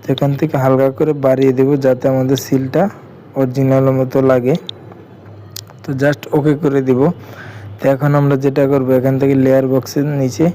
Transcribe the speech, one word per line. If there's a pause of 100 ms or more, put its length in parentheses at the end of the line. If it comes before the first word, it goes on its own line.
তো
এখান
থেকে (100)
হালকা (100)
করে (140)
বাড়িয়ে
দেব, (160)
যাতে
আমাদের
সিলটা (580)
অরিজিনালের
মতো (120)
লাগে। (1300)
তো (120)
just (140)
ওকে
করে
দিব। (800)
তো (100)
এখন (100)
আমরা
যেটা
করব, (120)
এখান
থেকে (100)
লেয়ার
বক্সের (140)
নিচে